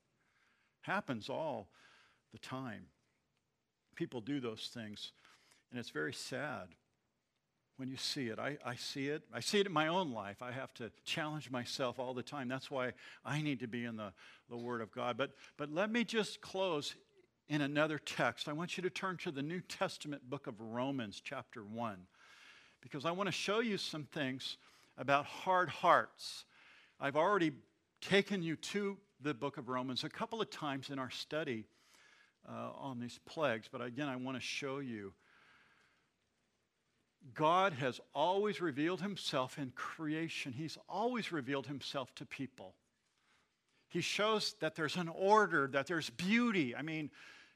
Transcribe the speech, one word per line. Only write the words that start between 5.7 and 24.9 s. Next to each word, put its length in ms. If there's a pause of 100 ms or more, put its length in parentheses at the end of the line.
it's 100
very 240
sad 560 (1080)
when 140
you 80
see 300
it. 120
I, 260
I 100
see 340
it. 140 (100)
I 80
see 180
it 80
in 60
my 140
own 260
life. 280
I 100
have 240
to 140 (140)
challenge 480
myself 480
all 140
the 100
time. 240
That's 240
why 220 (320)
I 160
need 180
to 80
be 160
in 140
the, 160 (360)
the 60
Word 240
of 120
God. 260
But, 140 (260)
but 120
let 220
me 140
just 340
close 560 (540)
in 100
another 400
text. 480
I 60
want 240
you 60
to 60
turn 280
to 140
the 120
New 160
Testament 680
book 180
of 140
Romans, 640
chapter 380
one, 460 (760)
because 240
I 60
want 160
to 60
show 260
you 180
some 280
things 520 (400)